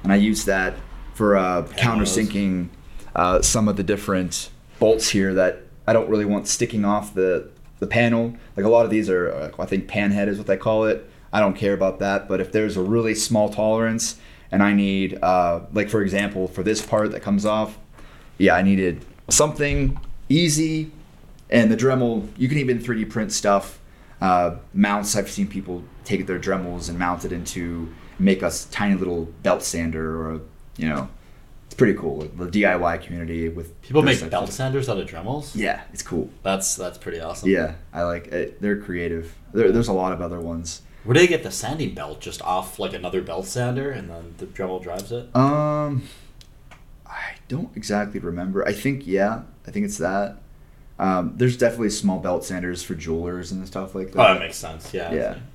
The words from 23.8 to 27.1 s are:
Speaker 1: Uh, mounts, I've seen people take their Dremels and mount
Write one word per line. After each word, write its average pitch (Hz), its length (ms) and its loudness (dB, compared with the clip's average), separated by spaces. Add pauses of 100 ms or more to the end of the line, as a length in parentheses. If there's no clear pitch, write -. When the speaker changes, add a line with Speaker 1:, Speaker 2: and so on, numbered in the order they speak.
Speaker 1:
Uh, 90 360 4 (160)
mounts, 101 440 2
I've 98 140 -2
seen 101 160 -2
people 90 380 -8 (200)
take 95 220 -2
their 92 140 -2
Dremels 87 480 -4
and 85 100 -6
mount 87 280 0